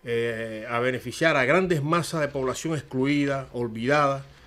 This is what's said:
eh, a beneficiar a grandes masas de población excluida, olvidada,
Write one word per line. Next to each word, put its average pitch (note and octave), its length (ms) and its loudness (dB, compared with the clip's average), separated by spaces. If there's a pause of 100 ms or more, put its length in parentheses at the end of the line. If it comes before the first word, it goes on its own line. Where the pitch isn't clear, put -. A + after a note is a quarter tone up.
eh, A2+ 640 -4
a A#2+ 120 -2
beneficiar B2+ 580 0
a B2+ 80 4
grandes E3+ 360 2
masas D#3+ 380 0
de C#3+ 80 0
población C3+ 460 -2
excluida, C#3 800 0
olvidada, C3+ 720 0 (200)